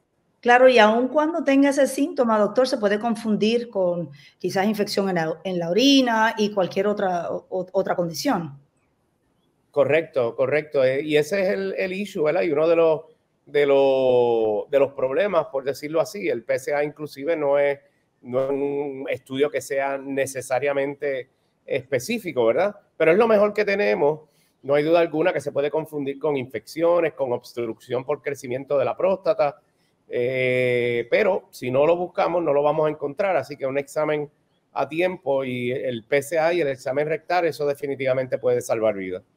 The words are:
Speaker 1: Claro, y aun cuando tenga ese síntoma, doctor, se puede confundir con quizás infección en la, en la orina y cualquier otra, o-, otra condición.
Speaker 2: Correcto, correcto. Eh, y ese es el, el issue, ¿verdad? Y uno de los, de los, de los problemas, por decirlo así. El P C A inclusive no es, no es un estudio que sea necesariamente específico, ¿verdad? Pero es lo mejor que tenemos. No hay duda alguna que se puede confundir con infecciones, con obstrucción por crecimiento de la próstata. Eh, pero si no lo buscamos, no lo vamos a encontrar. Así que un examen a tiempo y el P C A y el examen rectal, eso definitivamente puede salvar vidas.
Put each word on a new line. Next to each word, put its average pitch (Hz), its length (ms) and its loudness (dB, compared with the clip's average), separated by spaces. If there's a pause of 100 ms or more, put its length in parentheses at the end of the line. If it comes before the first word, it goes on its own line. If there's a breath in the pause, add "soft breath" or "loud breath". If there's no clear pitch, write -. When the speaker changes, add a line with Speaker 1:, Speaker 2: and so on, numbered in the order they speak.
(400)
Speaker 1:
Claro, 247 280 8
y 247 100 6
aun 220 300 6
cuando 302 340 0
tenga 277 280 4
ese 269 180 2
síntoma, 262 500 0
doctor, 208 300 2
se 269 100 -2
puede 208 220 0
confundir 220 680 0
con 175 420 -2 (280 soft breath)
quizás 185 260 -2
infección 208 440 -2
en 185 80 -2
la, 160 260 -4
en 185 160 -4
la 170 120 -4
orina 226 680 4
y 208 160 0
cualquier 196 320 0
otra, 190 460 -2
o-, 180 400 -6
otra 185 240 0
condición. 170 640 -4 (1120)
Speaker 2:
Correcto, 139 640 0
correcto. 139 480 0
Eh, 131 180 0
y 151 140 0
ese 151 260 0
es 185 60 0
el, 196 280 -4
el 185 160 -4
issue, 196 300 -6
¿verdad? 151 200 0
Y 175 100 -2
uno 156 160 0
de 165 80 4
los, 160 240 2 (460)
de 143 200 2
los, 123 1040 2
de 139 80 4
los 139 140 2
problemas, 151 540 0
por 135 160 -6
decirlo 147 380 -4
así. 180 280 -6
El 120 140 -4
P 135 160 -2
C 147 160 -6
A 147 80 0
inclusive 151 540 -6
no 143 220 0
es, 143 200 2 (440)
no 127 220 -2
es 135 60 -4
un 139 580 -4
estudio 135 420 -2
que 135 100 -4
sea 139 380 -4
necesariamente 135 1300 -4 (380)
específico, 135 800 -2
¿verdad? 160 280 2 (220)
Pero 156 160 4
es 185 60 4
lo 233 100 4
mejor 208 240 4
que 208 120 0
tenemos. 196 560 0 (420)
No 135 120 -2
hay 147 100 4
duda 165 160 4
alguna 165 320 0
que 160 80 -2
se - 120 -8
puede 143 180 0
confundir 147 480 -6
con 147 180 -2
infecciones, 160 760 -2
con 131 200 -4
obstrucción 120 720 -6
por 147 180 -4
crecimiento 139 560 -4
de 127 80 2
la 113 100 -4
próstata. 165 640 0 (520)
Eh, 123 960 0
pero 196 440 -2
si 127 180 -8
no 135 160 4
lo 170 80 6
buscamos, 175 480 -2
no 156 100 0
lo 143 120 2
vamos 156 240 2
a - 20 -2
encontrar. 151 460 -2
Así 139 200 -6
que 135 100 -6
un 135 120 -2
examen 151 500 -2 (440)
a 127 160 -4
tiempo 156 560 -2
y 123 260 -4
el 127 320 -6
P 143 200 0
C 160 180 -2
A 165 120 2
y 175 80 0
el 151 60 0
examen 135 400 -2
rectal, 170 380 -2
eso 147 220 -2
definitivamente 131 720 -2
puede 123 220 2
salvar 110 360 0
vidas. 92 260 -8 (140)